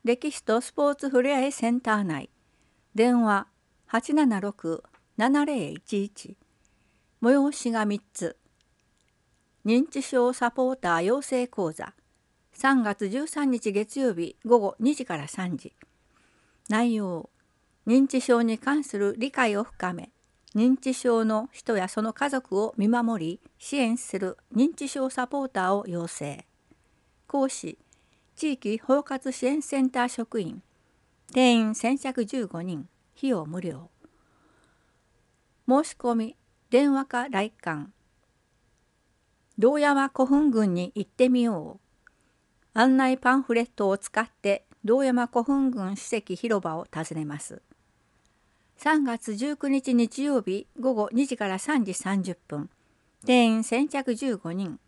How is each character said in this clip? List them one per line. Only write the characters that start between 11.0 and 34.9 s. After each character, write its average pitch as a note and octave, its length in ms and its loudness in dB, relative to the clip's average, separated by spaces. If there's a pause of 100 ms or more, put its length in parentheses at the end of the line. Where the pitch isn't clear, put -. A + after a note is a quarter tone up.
養 B3 220 0
成 B3 240 -2
講 F3 240 -4
座。 - 240 -14 (580)
三 C4+ 300 2
月 G3+ 260 -2
十 C4+ 160 -4
三 C#4+ 240 -2
日 A3+ 220 -2
月 G#3 280 -2
曜 B3 140 2
日 E3 220 -6 (100)
午 A#3 140 6
後 G3+ 200 -2
二 C4+ 140 2
時 C4 140 -6
か E3 100 -4
ら C#3+ 100 -8
三 F3+ 300 -6
時。 - 160 -14 (960)
内 A#3 240 2
容、 F#3 380 -4 (560)
認 C4 180 6
知 C4 160 0
症 A#3 220 4
に A3+ 160 0
関 C#4+ 240 0
す - 120 -10
る G3+ 220 0
理 C4+ 140 -4
解 G#3+ 260 0
を A3 60 -2
深 F3+ 300 -6
め、 - 180 -12 (420)
認 B3 240 4
知 C4 160 -4
症 A3+ 320 0
の A3 260 -2
人 - 260 -4
や F#3 100 -2
そ G#3+ 160 -4
の A3 100 -4
家 C#4+ 160 -2
族 B3+ 320 -2
を A3 160 -4
見 G3+ 100 2
守 A3+ 380 0
り、 E3+ 140 -6 (180)
支 - 200 -8
援 A#3+ 200 0
す - 220 -8
る F#3 180 -6 (180)
認 C#4+ 200 2
知 C#4+ 120 -10
症 C4 220 -4
サ B3+ 160 -4
ポ C#4 200 -6
ー - 20 -10
タ F#3 220 -2
ー G3 40 2
を G3+ 140 -2
養 E3+ 180 -6
成。 - 400 -12 (800)
講 C4+ 240 -2
師、 - 300 -12 (560)
地 D#4 180 -2
域 G#3+ 240 -4
包 C4+ 220 2
括 C4 320 -6
支 B3 160 -4
援 C#4+ 160 0
セ C4+ 180 -2
ン C4 80 2
タ B3 140 -2
ー B3 60 0
職 A#3 300 -6
員。 F#3 220 -8 (720)
定 B3+ 200 6
員 A3 200 2
先 B3+ 240 0
着 C4 260 -4
十 A3+ 220 -4
五 E3+ 160 -8
人。 F3 260 -8 (300)
費 C4+ 140 -2
用 D#3+ 160 -2
無 E3+ 140 -8
料。 E3 280 -10 (1800)